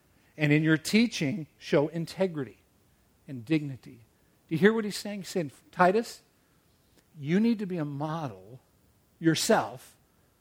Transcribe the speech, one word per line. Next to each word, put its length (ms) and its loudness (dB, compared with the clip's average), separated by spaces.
And 140 4
in 100 4
your 140 4
teaching, 680 0
show 320 2
integrity 680 -6
and 200 -14
dignity." 540 -6
Do 80 -6
you 40 0
hear 160 6
what 100 -2
he's 140 -8
saying? 220 -10
He's 100 -14
saying, 220 -4
"Titus, 480 2
you 220 0
need 200 2
to 60 -8
be 120 -6
a 80 -2
model 720 -8
yourself 760 0